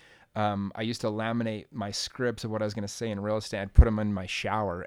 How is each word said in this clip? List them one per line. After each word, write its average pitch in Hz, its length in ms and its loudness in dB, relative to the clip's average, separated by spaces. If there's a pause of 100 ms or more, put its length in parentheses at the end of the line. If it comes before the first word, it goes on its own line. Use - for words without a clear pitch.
(340)
um, 101 400 0
I 110 80 -4
used 117 180 -2
to 120 60 -2
laminate 110 640 0
my 104 180 -4
scripts - 540 -2
of 110 60 -4
what 107 100 -2
I 107 60 2
was 104 80 -4
gonna 104 140 -4
say 113 220 -4
in 101 100 -2
real 107 180 0
estate. 104 240 -4
I'd 98 100 -6
put - 140 10
'em 110 120 2
in 107 140 0
my 92 140 -4
shower, 98 600 -2